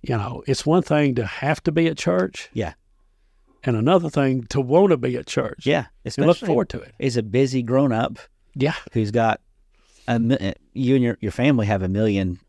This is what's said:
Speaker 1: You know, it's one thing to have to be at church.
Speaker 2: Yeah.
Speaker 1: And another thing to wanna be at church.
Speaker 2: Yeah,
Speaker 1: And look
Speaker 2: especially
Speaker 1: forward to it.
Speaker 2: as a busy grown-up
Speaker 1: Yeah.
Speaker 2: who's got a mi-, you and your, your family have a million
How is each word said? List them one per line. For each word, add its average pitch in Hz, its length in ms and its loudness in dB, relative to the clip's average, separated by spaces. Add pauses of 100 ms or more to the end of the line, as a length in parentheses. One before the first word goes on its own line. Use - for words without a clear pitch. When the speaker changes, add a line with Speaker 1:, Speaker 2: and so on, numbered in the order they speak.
Speaker 1:
You 123 160 -2
know, 107 280 -8
it's 139 200 -2
one 170 160 4
thing 147 340 2
to 113 100 -2
have - 380 -4
to 160 80 0
be 165 140 2
at 160 100 -2
church. 185 560 -4
Speaker 2:
Yeah. 95 220 -6 (880)
Speaker 1:
And 120 120 0
another 160 340 2
thing 131 380 0
to 139 120 -2
wanna 160 380 4
be 123 180 -4
at - 100 -10
church. - 380 -6
Speaker 2:
Yeah, 151 220 0 (180)
Speaker 1:
And - 140 -8
look 156 180 4
Speaker 2:
especially 220 100 -10
Speaker 1:
forward 147 240 0
to - 100 -8
it. - 200 -20
Speaker 2:
as 127 160 -2
a 113 60 0
busy 127 400 0
grown-up 120 560 0 (360)
Speaker 1:
Yeah. 143 200 0 (180)
Speaker 2:
who's 107 180 0
got 113 300 0 (680)
a 117 120 0
mi-, 113 340 0 (220)
you 131 220 0
and 127 80 4
your, 117 160 -2
your 104 120 -4
family 123 340 2
have 101 160 0
a 90 60 -2
million 98 500 0 (100)